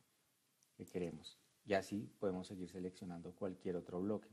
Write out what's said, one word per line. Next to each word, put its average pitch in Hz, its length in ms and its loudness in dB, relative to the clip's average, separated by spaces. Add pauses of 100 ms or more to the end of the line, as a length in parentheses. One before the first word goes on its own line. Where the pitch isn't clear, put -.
(760)
que - 80 -6
queremos. - 520 -2 (260)
Y 98 100 4
así 101 440 4
podemos 92 300 2
seguir 90 240 -6
seleccionando 90 640 -6
cualquier 92 400 0
otro 87 260 -2
bloque, 101 320 2